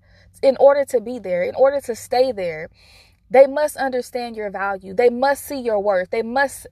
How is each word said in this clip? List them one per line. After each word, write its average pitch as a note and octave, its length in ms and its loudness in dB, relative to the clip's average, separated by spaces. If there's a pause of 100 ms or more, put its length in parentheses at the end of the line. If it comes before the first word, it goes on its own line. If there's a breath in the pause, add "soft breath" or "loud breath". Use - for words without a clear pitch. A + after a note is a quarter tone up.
(420 soft breath)
in C4+ 180 4
order C#4 260 6
to B3 140 -2
be A#3 200 -8
there, F3+ 240 -4
in G3+ 100 -4
order C#4 280 2
to A3+ 140 -10
stay B3+ 360 -2
there. E3+ 400 -8 (600 soft breath)
They C4+ 160 8
must D4 280 -4
understand B3 600 -6
your G#3 160 -8
value. G3 420 -8
They A#3+ 160 4
must C4 360 0
see C#4+ 140 -8
your A3+ 200 -2
worth. G3 320 0
They A3+ 100 -2
must B3+ 500 -4